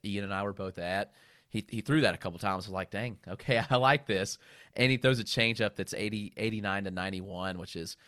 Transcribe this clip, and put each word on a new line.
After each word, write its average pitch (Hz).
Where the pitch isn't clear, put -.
Ian 101
and 98
I 98
were 101
both 95
at. 92
He, 110
he 110
threw 147
that 95
a -
couple 85
times. 101
I 95
was 95
like, 92
"Dang, 107
okay, 113
<laughs> -
I 131
like 135
this." 98
And 123
he 131
throws 131
a 113
changeup 113
that's -
eighty, 104
eighty-nine 101
to 95
ninety-one, 92
which -
is, 85